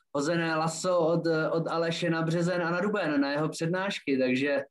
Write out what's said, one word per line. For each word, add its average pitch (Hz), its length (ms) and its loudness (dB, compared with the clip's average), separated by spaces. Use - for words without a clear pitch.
hozené 165 420 0
laso 165 440 0
od, 165 280 2
eh, 160 220 2
od 160 180 0
Aleše 165 420 0
na 165 120 0
březen 175 400 0
a 165 100 -2
na 175 100 0
duben, 180 400 0
na 139 100 0
jeho 151 180 -2
přednášky, 165 680 -2
takže 131 540 0